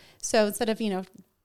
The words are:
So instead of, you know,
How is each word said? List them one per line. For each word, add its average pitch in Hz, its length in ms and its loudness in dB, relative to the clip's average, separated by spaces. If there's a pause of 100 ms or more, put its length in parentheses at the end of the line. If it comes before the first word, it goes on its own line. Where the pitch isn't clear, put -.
(200)
So 214 260 2
instead 208 220 -2
of, 220 120 -2
you 214 100 -2
know, 185 140 -4 (400)